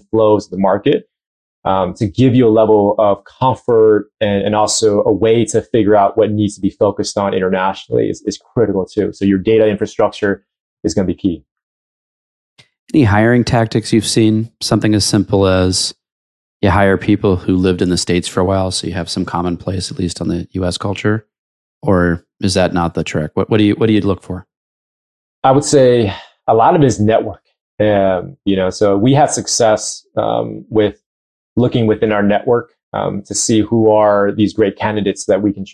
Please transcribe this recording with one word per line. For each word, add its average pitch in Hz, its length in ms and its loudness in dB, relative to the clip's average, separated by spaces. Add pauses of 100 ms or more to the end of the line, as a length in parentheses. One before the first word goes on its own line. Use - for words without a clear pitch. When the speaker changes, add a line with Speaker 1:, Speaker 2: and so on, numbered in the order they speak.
Speaker 1:
flows 107 360 2
of - 60 -16
the 90 60 -8
market, 98 500 0 (560)
um, 95 300 -2
to 110 140 -4
give 120 260 2
you 127 120 4
a 110 40 6
level 107 480 4
of 101 260 0
comfort 110 840 0 (100)
and, 101 240 0
and 104 120 0
also 107 480 0
a 113 80 2
way 113 320 2
to 110 180 -2
figure 107 320 0
out 98 220 2
what 107 160 0
needs 104 240 -2
to - 40 -20
be 98 100 -2
focused - 460 -2
on 98 180 -2
internationally 95 720 -2
is, - 180 -8
is 98 100 -6
critical 98 480 -4
too. 95 280 -4
So - 120 -8
your 98 140 2
data 110 300 2
infrastructure 101 760 -2 (380)
is - 100 -4
gonna 95 140 -2
be 87 80 -4
key. 82 300 -4 (1500)
Speaker 2:
Any 151 120 4
hiring 113 400 2
tactics 113 480 -2
you've 110 140 0
seen? 110 440 0 (100)
Something 107 340 0
as 101 100 0
simple 98 420 0
as 92 480 0 (680)
you 101 80 2
hire 98 280 2
people 101 380 0
who 92 200 -2
lived 92 240 0
in 90 100 0
the 87 60 0
States 87 300 -2
for - 140 -4
a 92 40 0
while, 95 280 -2
so - 160 -8
you 87 60 -8
have 87 140 -8
some 95 160 -6
commonplace, 87 680 -6
at - 80 -12
least 90 220 -6
on - 60 -6
the 85 260 -6
U 92 120 -6
S 90 140 -6
culture? 107 480 -4 (540)
Or 87 460 -2 (140)
is 95 140 -2
that 92 180 0
not 85 220 -4
the 82 100 -6
trick? - 300 -6
What, - 160 -4
what 113 80 2
do 107 60 2
you, 101 100 2
what 113 120 -2
do 110 60 0
you 107 80 2
look 92 220 -4
for? 92 240 -12 (1000)
Speaker 1:
I 135 80 4
would 139 120 2
say 123 480 4 (360)
a 117 60 2
lot 117 200 4
of 165 80 4
it 139 40 6
is 101 140 0
network. 107 440 0 (340)
Um, 95 640 0
you 98 120 0
know, 92 140 0
so 101 280 0
we 123 140 2
had 143 180 4
success, - 760 -2 (120)
um, 113 520 -4
with 104 300 0 (580)
looking 120 300 0
within 107 260 0
our 101 100 0
network, 117 500 0 (220)
um, 101 300 -4
to 104 100 -14
see 110 260 0
who 110 300 2
are 104 420 2
these 101 220 0
great 101 240 0
candidates 104 480 -4
that 98 160 0
we 104 100 0
can, 98 220 -12